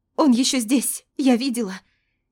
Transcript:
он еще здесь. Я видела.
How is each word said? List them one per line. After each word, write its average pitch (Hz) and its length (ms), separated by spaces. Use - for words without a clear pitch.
он 277 160
еще 262 260
здесь. 226 480
Я 254 200
видела. 226 440